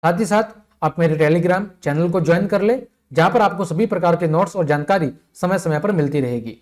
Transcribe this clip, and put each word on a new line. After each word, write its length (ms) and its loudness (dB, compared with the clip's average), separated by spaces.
साथ 160 0
ही 60 -2
साथ 160 2
आप 160 -2
मेरे 180 2
Telegram 500 2
चैनल 280 -2
को 100 0
ज्वाइन 260 2
कर 160 0
ले, 200 0
जहां 180 2
पर 120 4
आपको 220 0
सभी 220 -2
प्रकार 300 0
के 100 -2
नोट्स 300 0
और 100 0
जानकारी 460 0
समय 240 -2
समय 220 -2
पर 120 -2
मिलती 280 0
रहेगी। 420 -6